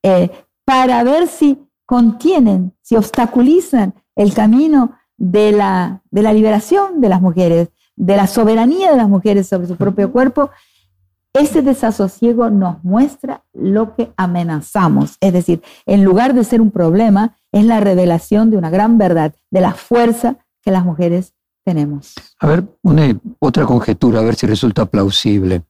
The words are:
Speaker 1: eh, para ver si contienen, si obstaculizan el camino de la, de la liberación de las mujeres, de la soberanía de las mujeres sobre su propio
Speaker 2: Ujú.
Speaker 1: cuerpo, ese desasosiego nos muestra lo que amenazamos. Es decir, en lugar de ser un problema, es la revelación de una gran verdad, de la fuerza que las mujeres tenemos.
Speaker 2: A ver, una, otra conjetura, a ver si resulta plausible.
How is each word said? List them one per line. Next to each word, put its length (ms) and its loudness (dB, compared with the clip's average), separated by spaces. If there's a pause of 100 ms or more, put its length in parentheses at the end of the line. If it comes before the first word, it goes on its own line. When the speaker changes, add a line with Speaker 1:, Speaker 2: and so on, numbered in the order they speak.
Speaker 1:
eh, 300 0 (340)
para 380 0
ver 240 0
si 400 -2 (180)
contienen, 960 0
si 140 -2
obstaculizan 960 0 (220)
el 180 0
camino 600 2 (240)
de 340 0
la, 500 -2 (100)
de 120 0
la 100 2
liberación 680 0
de 80 2
las 120 2
mujeres, 480 0 (260)
de 220 0
la 80 2
soberanía 680 0
de 60 4
las 100 2
mujeres 400 0
sobre 200 -4
su 80 -8
propio 300 -2
Speaker 2:
Ujú. 80 -6
Speaker 1:
cuerpo, 360 0 (840)
ese 280 0
desasosiego 880 -2
nos 340 -2
muestra 600 -4 (100)
lo 420 -4
que 220 -6
amenazamos. 1040 -2
Es 120 2
decir, 280 -2 (240)
en 180 2
lugar 300 2
de 100 2
ser 180 0
un 100 2
problema, 640 0 (160)
es 140 2
la 140 2
revelación 680 0
de 80 0
una 120 -4
gran 280 2
verdad, 360 0 (180)
de 100 0
la 120 0
fuerza 640 -2 (240)
que 100 -4
las 140 0
mujeres 480 -4 (300)
tenemos. 500 -6 (260)
Speaker 2:
A 80 -2
ver, 160 0 (200)
una, 320 2 (240)
otra 260 0
conjetura, 540 0
a 40 0
ver 120 0
si 120 -4
resulta 380 0
plausible. 840 -2